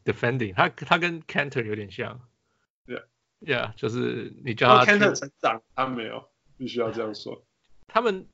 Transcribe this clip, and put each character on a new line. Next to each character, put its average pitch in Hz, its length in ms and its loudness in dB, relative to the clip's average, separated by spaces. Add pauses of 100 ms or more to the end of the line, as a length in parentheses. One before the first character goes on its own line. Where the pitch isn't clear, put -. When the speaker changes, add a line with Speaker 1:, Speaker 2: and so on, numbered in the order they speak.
Speaker 1:
defending. 120 500 0
他， 160 160 4
他 - 280 0
跟 170 260 -2
Kanter 139 400 -2
有 107 120 -4
点 104 140 -8
像。 113 300 -8 (680)
Speaker 2:
Yeah. 123 180 -10 (360)
Speaker 1:
Yeah， 120 360 -2
就 - 120 -4
是 120 460 -4 (100)
你 131 100 -4
叫 127 260 6
他 123 60 6
去 208 60 4
Speaker 2:
Kanter 202 220 6
成 - 180 -8 (100)
长， 113 200 0 (140)
他 131 100 0
没 127 180 -6
有， 113 220 -10 (320)
必 127 100 -8
须 113 120 -6
要 110 120 0
这 113 100 -4
样 110 140 -6
说。 - 300 -14 (420)
Speaker 1:
他 - 140 2
们 196 320 -2